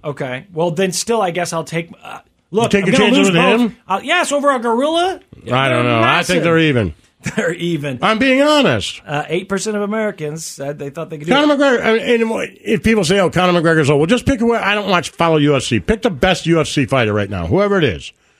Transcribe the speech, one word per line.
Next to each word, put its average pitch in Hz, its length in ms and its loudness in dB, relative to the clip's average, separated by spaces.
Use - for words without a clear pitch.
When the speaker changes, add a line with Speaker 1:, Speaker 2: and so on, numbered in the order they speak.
Speaker 1:
Okay. 131 500 -10
Well, 165 180 -2
then 185 220 -2
still, 226 280 -2
I 180 100 -2
guess 170 200 -6
I'll 165 140 -6
take, 165 260 -8
uh, - 180 -18
look, 220 220 0
Speaker 2:
You 202 80 4
take 185 40 -2
Speaker 1:
I'm 180 60 2
Speaker 2:
your 269 80 4
Speaker 1:
gonna - 120 4
Speaker 2:
chances 262 80 4
Speaker 1:
lose 277 80 4
Speaker 2:
with 180 80 2
Speaker 1:
both. 190 260 4
Speaker 2:
him? - 60 -18
Speaker 1:
Uh, 190 140 -2
yes, 320 300 -2
over 285 180 0
a 262 100 0
gorilla? 302 600 0
Speaker 2:
I 131 180 2
don't 123 140 2
Speaker 1:
They're - 0 -
Speaker 2:
know. 120 160 2
I 143 240 2
think 175 160 0
Speaker 1:
massive. 156 40 0
Speaker 2:
they're 165 160 4
even. 123 340 2
Speaker 1:
<laughs> - 140 -10
They're 180 160 -2
even. 147 480 -6
Speaker 2:
I'm 214 180 0
being 262 220 2
honest. 269 640 0
Speaker 1:
Uh, 147 220 -4
eight 180 180 -4
percent 196 300 -4
of 202 40 -4
Americans 202 640 -6
said 143 320 -10
they 139 120 -10
thought 156 200 -10
they 160 80 -12
could 147 100 -14
do 185 60 0
Speaker 2:
Conor 294 200 4
Speaker 1:
it. 277 40 2
Speaker 2:
McGregor, 277 240 2
I 220 120 2
mean, 226 40 -2
and 190 280 -8
if 202 220 -2
people 214 220 2
say, 185 160 2
"Oh, 170 80 2
Conor 175 320 2
McGregor's 156 280 2
old," 143 120 4
well, 165 60 2
just 233 180 0
pick 269 160 0
away. 233 160 2
I 196 180 -2
don't 202 140 -4
watch, 175 220 0
follow 165 260 2
U 147 180 4
F 123 80 0
C. 113 160 0
Pick 214 220 -2
the 247 80 0
best 180 380 0
U 165 120 2
F 147 80 0
C 143 180 -2
fighter 113 280 0
right 101 160 -2
now, 90 180 -6
whoever 196 300 0
it 165 80 2
is. 82 260 -4